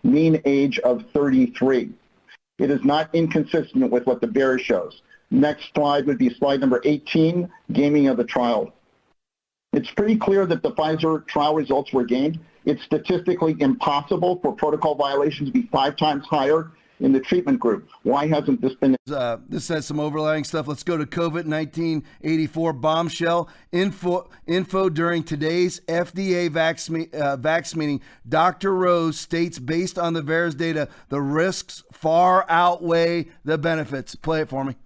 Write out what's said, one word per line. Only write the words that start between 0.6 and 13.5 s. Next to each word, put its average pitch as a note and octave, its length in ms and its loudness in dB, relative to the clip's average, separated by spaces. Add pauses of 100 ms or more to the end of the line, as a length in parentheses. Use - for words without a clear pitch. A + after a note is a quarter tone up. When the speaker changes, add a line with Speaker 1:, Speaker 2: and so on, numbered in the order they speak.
Speaker 1:
of B2 340 0
thirty-three. C3 760 2 (720)
It C3+ 100 2
is C#3+ 140 0
not D3+ 300 2
inconsistent D#3 760 0
with A#2+ 140 0
what - 140 0
the A#2+ 80 -2
vaers C3 340 2
shows. F#2 400 -4 (300)
Next D3 420 0
slide D3 320 2
would C#3 120 0
be B2+ 140 2
slide C#3 280 0
number B2+ 240 2
eighteen, D#3+ 680 0 (220)
gaming C#3+ 360 4
of B2 100 2
the A#2 60 0
trial. A#2 500 0 (1000)
It's - 180 -2
pretty G#3+ 240 2
clear G3 300 2
that E3 180 -2
the C#3+ 80 -2
Pfizer D#3+ 560 -2
trial D3+ 280 0
results C#3 360 -2
were B2 140 0
gamed. C#3 340 -2 (260)
It's - 180 -2
statistically E3 760 -2